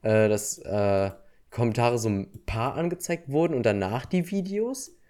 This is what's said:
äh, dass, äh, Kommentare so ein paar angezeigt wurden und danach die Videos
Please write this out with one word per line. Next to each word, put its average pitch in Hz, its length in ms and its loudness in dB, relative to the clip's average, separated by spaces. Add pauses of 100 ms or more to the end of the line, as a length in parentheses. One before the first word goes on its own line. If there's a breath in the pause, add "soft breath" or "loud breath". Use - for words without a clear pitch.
äh, 110 260 4
dass, 104 300 0
äh, 101 540 2 (400 soft breath)
Kommentare 120 480 2
so 110 100 0
ein 98 200 -2 (180)
paar 113 260 -2
angezeigt 170 560 -4
wurden 160 240 2
und 120 100 0
danach 104 440 0
die 175 240 0
Videos 202 640 -6 (120)